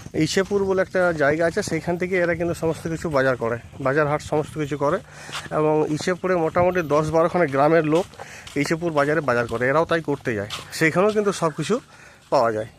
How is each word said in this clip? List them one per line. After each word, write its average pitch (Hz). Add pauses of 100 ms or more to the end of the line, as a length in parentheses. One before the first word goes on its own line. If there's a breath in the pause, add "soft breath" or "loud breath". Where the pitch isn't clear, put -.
(140 loud breath)
ইসেপুর 190
বলে 190
একটা 180
জায়গা 156
আছে, 170
সেইখান 165
থেকে 180
এরা 175
কিন্তু 170
সমস্ত 160
কিছু 165
বাজার 131
করে, 117 (220)
বাজার 143
হাট 147
সমস্ত 151
কিছু 147
করে। 147 (520 loud breath)
এবং 151
ইসেপুরে 180
মোটামুটি 180
দশ 156
বারোখানা 165
গ্রামের 151
লোক 160 (500 loud breath)
ইসেপুর 165
বাজারে 147
বাজার 120
করে, 117
এরাও 151
তাই 165
করতে 139
যায়, 101 (220)
সেইখানেও 165
কিন্তু 208
সব 165
কিছু 190 (500 loud breath)
পাওয়া 120
যায়। 107 (120)